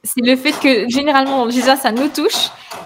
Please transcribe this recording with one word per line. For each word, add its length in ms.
C'est 200
le 140
fait 160
que, 360
généralement, 580
déjà, 300
ça 160
nous 160
touche. 400